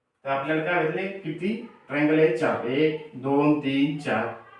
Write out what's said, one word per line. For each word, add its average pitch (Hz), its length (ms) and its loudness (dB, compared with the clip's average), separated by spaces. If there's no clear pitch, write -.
तर 135 60 -6
आपल्याला 151 340 -2
काय 175 240 0
भेटले? 196 320 -4
किती 180 500 -4
ट्रायंगल 151 320 2
आहे? 160 180 4
चार. 151 280 0
एक, 151 500 0
दोन, 143 440 2
तीन, 139 380 0
चार. 110 300 -2